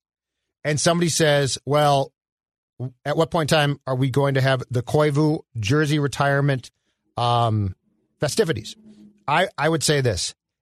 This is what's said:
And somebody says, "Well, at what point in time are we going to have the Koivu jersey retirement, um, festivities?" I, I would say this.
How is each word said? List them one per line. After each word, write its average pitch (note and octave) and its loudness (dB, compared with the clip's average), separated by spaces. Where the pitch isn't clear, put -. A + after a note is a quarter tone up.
And D3 -2
somebody E3+ 2
says, C#3+ 2
"Well, C#3+ 2
at D3 -4
what D#3+ 0
point D#3+ 0
in E3 4
time C#3+ 0
are C3+ -2
we C3+ 0
going C#3 0
to C3 2
have C3 0
the B2 -2
Koivu D3+ 0
jersey D3 0
retirement, C#3 0
um, A#2 0
festivities?" D3+ -2
I, E3 0
I D3 0
would D#3+ 0
say D3 0
this. A2 -2